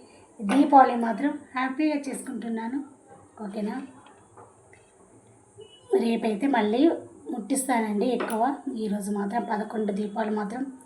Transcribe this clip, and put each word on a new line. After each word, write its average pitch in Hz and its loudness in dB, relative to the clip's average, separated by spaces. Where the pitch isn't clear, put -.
దీపావళి 269 8
మాత్రం 277 0
హ్యాపీగా 269 0
చేసుకుంటున్నాను, 226 -6
ఓకేనా? 214 -4
రేపైతే 226 0
మళ్ళీ 214 4
ముట్టిస్తానండి 226 0
ఎక్కువ. 226 -2
ఈరోజు 202 -4
మాత్రం 202 -2
పదకొండు 214 -2
దీపాలు 214 -4
మాత్రం 208 -6